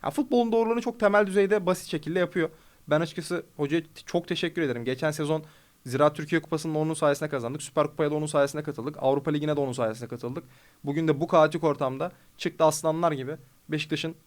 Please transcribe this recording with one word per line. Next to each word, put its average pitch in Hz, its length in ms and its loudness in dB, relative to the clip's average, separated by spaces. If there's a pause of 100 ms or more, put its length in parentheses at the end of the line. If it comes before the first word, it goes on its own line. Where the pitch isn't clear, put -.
Ya, 147 60 -2
futbolun 240 420 2
doğrularını 226 300 2
çok 240 180 -6
temel 208 280 6
düzeyde 196 380 2
basit 180 220 0
şekilde 165 320 -4
yapıyor. 175 300 0 (380)
Ben 151 140 2
açıkçası 165 420 -6 (140)
hocaya 151 240 0
t-, 156 60 -18 (180)
çok 175 220 -2
teşekkür 165 340 -2
ederim. 120 240 -2
Geçen 131 260 -2
sezon 151 320 -2 (420)
Ziraat 143 300 2
Türkiye 160 260 -2
Kupası'nın 156 340 -4
onun 156 180 0
sayesinde 147 360 0
kazandık. 135 320 -4
Süper 147 260 0
Kupa'ya 147 240 -2
da 151 40 -2
onun 151 100 -2
sayesinde 147 380 0
katıldık. 143 360 -8
Avrupa 139 320 2
Ligi'ne 151 240 0
de 147 40 0
onun 131 140 -2
sayesinde 117 360 -2
katıldık. 127 340 -8 (400)
Bugün 151 240 0
de 143 120 4
bu 170 80 -2
kaotik 156 360 4
ortamda 143 480 -2 (260)
çıktı 170 260 0
aslanlar 160 480 2
gibi 139 240 -6 (340)
Beşiktaş'ın 156 460 -4 (120)